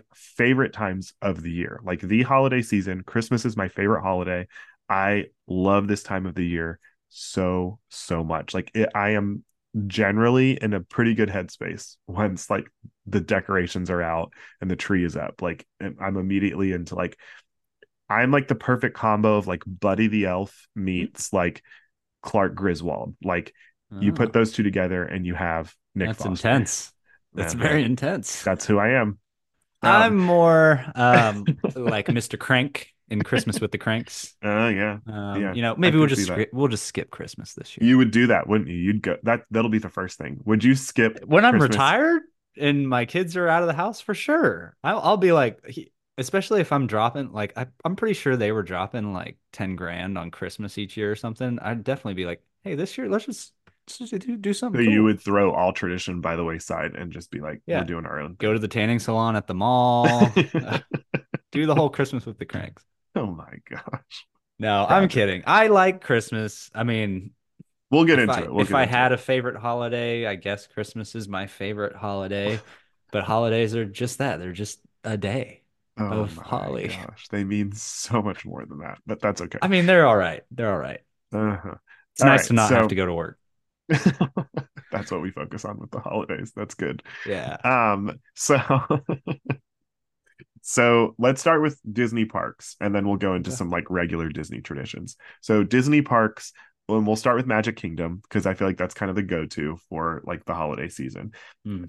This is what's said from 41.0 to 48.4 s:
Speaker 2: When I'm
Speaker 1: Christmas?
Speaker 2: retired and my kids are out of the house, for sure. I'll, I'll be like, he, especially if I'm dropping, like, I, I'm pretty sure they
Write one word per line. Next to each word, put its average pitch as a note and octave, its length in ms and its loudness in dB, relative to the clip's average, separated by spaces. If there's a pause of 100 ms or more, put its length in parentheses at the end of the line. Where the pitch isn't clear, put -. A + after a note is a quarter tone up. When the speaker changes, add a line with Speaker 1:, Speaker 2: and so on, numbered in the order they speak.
Speaker 2:
When E3+ 200 6
I'm A#3+ 80 8
Speaker 1:
Christmas? C#3 220 6
Speaker 2:
retired B3+ 460 4 (360)
and C#3+ 300 2
my B2 180 0
kids F3 320 -4
are F3 100 0
out E3 160 4
of E3+ 40 0
the E3 60 0
house, F#3+ 280 -4
for G#3 120 -6
sure. E3+ 720 0
I'll, G3 160 0
I'll G3 180 2
be F3+ 140 4
like, C3+ 340 2
he, - 260 -14 (280)
especially F#3+ 420 0
if D#3 100 -2
I'm C#3 140 2
dropping, A2+ 460 -2
like, G#2 260 -6
I, B2+ 80 -6 (180)
I'm E3+ 120 -2
pretty A3 180 0
sure C3 220 0
they A2 160 0